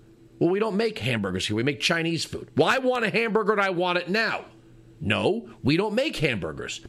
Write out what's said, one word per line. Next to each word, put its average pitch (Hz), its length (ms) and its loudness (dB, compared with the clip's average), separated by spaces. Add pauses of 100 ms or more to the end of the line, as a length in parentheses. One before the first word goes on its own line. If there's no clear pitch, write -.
(400)
"Well, 170 100 4
we 190 100 2
don't 208 180 0
make 226 220 0
hamburgers 98 480 -2
here. 107 100 -2
We 117 60 2
make 147 180 -2
Chinese 165 420 0
food." - 320 -10
"Well, 160 140 6
I 240 80 4
want 254 260 0
a 208 60 0
hamburger 214 420 2
and 208 80 2
I 196 120 2
want 175 260 0
it 156 100 -4
now." 190 380 -2 (560)
"No, 113 480 0 (120)
we 147 140 2
don't 202 180 0
make 269 220 0
hamburgers. 85 720 -4